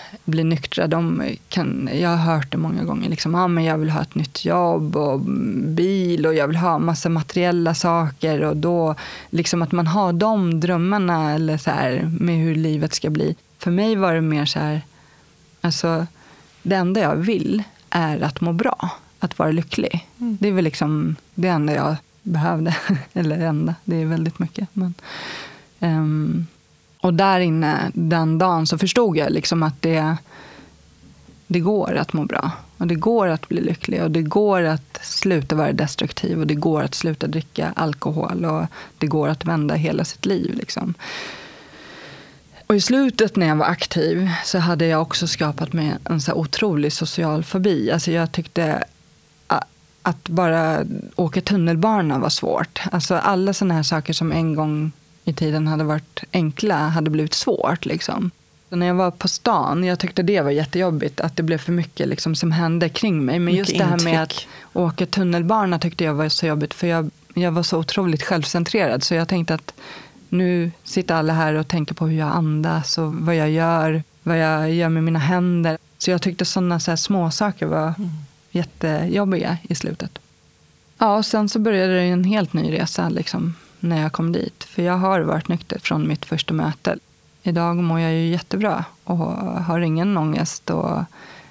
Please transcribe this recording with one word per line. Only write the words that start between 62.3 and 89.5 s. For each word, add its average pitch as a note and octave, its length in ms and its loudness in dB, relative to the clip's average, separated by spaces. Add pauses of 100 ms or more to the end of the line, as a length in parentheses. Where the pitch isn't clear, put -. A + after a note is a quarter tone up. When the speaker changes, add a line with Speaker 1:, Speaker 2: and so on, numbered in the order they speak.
Speaker 1:
som E3 160 0
hände E3 380 2
kring E3 360 0
mig. C#3+ 140 0
Men F3 60 2
Speaker 2:
Mycket F3+ 140 2
Speaker 1:
just F3+ 180 -2
det F3 60 2
här E3+ 200 2
med E3 180 2
Speaker 2:
intryck. - 260 -6 (240)
Speaker 1:
att - 100 -20
åka F3 240 0
tunnelbana F3+ 760 2
tyckte E3+ 240 -2
jag D#3 100 2
var D3+ 160 0
så - 160 0
jobbigt, D3+ 280 0
för - 140 -2
jag, E3 220 0 (240)
jag F3 180 2
var E3+ 120 2
så E3 140 0
otroligt E3 460 0
självcentrerad. E3 800 0
Så - 120 0
jag E3 120 0
tänkte E3+ 260 0
att - 200 -6 (560)
nu F3+ 420 2 (120)
sitter F3+ 320 0
alla D#3+ 180 2
här D#3+ 200 2
och D#3 140 0
tänker E3 280 -2
på D#3+ 120 -2
hur D#3+ 120 0
jag D3+ 120 0
andas D#3 640 0
och D#3+ 160 -2
vad E3 220 0
jag D#3 160 2
gör, D#3+ 520 2 (200)
vad E3 160 0
jag D#3 340 2
gör E3+ 160 2
med D#3+ 140 2
mina E3 160 2
händer. E3+ 580 2 (200)
Så - 140 0
jag F3 100 2
tyckte F#3 240 -2
såna F3 340 0
så E3+ 120 -2
här E3 40 2
små E3+ 360 0
saker G#3 340 -2
var D#3+ 320 0
Speaker 2:
Mm. F#3+ 120 -4 (420)
Speaker 1:
jättejobbiga F3 1120 0
i F3 120 -4
slutet. - 440 -6 (800)
Ja, G#3+ 200 4
och G#3+ 80 2
sen G#3+ 240 2
så A3 100 -2
började G3 340 2
det F3+ 80 4
en F3+ 220 4
helt G3 300 2
ny D#3+ 260 0
resa, E3+ 300 -2
liksom, E3+ 460 -2 (240)
när E3+ 220 0
jag D#3 100 -2
kom E3 200 0
dit. - 320 -4
För - 180 -6
jag F3 160 2
har F#3+ 220 2
varit D#3+ 280 0
nykter E3+ 320 -4
från D#3 280 -2
mitt - 180 -2
första - 280 -4
möte. D#3 440 -2 (460)
Idag E3+ 320 0
mår E3+ 240 2
jag E3 140 0
ju E3 140 2
jättebra F3+ 580 -2 (180)
och F3+ 140 -2 (460)